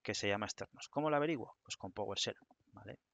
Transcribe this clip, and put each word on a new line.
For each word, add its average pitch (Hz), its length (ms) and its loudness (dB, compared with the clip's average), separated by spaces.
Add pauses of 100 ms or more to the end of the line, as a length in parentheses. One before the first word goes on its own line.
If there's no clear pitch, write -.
que 107 140 -2
se 104 140 2
llama 101 180 2
externos. - 420 -8
¿Cómo 151 220 2
lo 147 60 6
averiguo? 147 480 2
Pues - 120 -8
con 95 140 -8
PowerShell, - 460 -2 (360)
¿vale? 123 280 -14 (140)